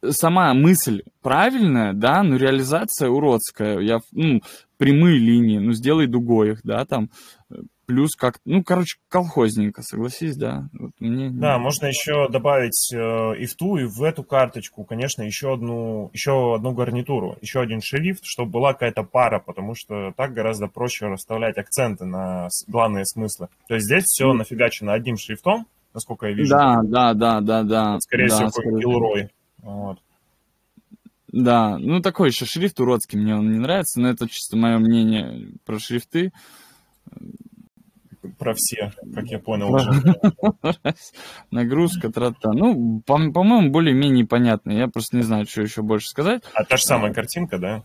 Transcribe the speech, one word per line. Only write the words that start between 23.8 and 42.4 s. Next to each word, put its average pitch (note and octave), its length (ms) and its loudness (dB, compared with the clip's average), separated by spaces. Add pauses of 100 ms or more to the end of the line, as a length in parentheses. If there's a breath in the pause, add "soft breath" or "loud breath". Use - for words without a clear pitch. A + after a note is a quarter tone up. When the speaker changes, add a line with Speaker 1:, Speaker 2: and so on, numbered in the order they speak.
Speaker 2:
здесь E3+ 180 2
все - 240 2
Speaker 1:
Мгм. C3+ 100 4
Speaker 2:
нафигачено A2+ 540 -2
одним A#2 240 -2
шрифтом, F#3+ 500 -4 (280)
насколько A2+ 320 -10
я G#2 80 -4
вижу. C3+ 160 0
Speaker 1:
Да, C#3 340 6
да, A#2 300 2
да, A2+ 260 2
да, A2 220 2
да. G#2+ 300 0
Speaker 2:
Вот, G2+ 100 -2
скорее B2 260 0
Speaker 1:
Да, A2 60 4
Speaker 2:
всего, G#2+ 160 2
Speaker 1:
скорее A#2 200 -4
Speaker 2:
какой-нибудь A2 120 0
Speaker 1:
всего. A#2+ 160 2
Speaker 2:
Гилрой. G#2 300 -2 (340)
Вот. G2+ 360 -12 (1300)
Speaker 1:
Да, A#2 500 2
ну, C#3+ 240 0
такой F#3 260 2
еще B2 180 -4
шрифт F3 340 -2
уродский, B2 380 0
мне G#2+ 160 0
он G#2+ 180 0
не A2 60 0
нравится, D#3 420 -2
но B2 100 2
это A#2 180 -4
чисто - 280 -8
мое A2+ 220 2
мнение A2 680 2 (160)
про A2 140 -8
шрифты. E3 540 -4 (2000 soft breath)
Speaker 2:
Про A2+ 160 -4
все, G#2 380 -6 (220)
как G#2 160 -10
я A2 80 -8
понял G2+ 300 -4
Speaker 1:
Про B2+ 80 2
Speaker 2:
уже. B2 140 2
Speaker 1:
<laughs> - 1600 0
Нагрузка, C#3+ 600 0
тра-та. A#2 420 -2